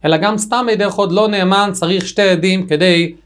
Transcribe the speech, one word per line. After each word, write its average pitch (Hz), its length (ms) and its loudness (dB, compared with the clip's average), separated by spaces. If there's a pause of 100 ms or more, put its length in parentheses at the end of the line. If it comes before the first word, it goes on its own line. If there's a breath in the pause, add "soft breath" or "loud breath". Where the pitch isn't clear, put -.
אלא 160 120 2
גם 208 200 0
סתם 240 320 -2
הידך 202 240 0
עוד 190 180 -2
לא 208 160 2
נאמן, 196 460 0
צריך 180 340 -2
שתי - 140 -2
עדים 185 460 0
כדי 170 460 0 (120)